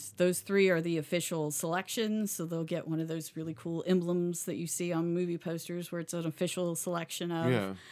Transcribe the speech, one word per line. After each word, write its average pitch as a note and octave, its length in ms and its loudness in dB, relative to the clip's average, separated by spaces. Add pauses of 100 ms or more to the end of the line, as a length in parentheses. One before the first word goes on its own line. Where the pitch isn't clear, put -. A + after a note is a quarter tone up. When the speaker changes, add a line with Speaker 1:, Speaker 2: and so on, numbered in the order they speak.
(180)
Speaker 1:
those F3+ 220 4
three G3 280 6
are E3+ 140 6
the E3+ 160 0
official D#3 520 0
selections, G3+ 800 0
so - 140 -4
they'll E3 200 -2
get D#3+ 220 -4
one D#3+ 140 0
of D#3+ 80 -2
those D#3+ 280 -6
really D#3+ 180 -6
cool E3 320 -4
emblems F3 580 2
that F3 120 -4
you E3+ 100 -4
see F3 260 -2
on E3+ 220 2
movie F3 240 0
posters E3+ 520 -6
where F3 100 -4
it's E3 120 -8
an E3+ 140 -2
official E3+ 480 0
selection E3+ 580 -4
of. E3 180 2
Speaker 2:
Yeah. G2 220 2 (200)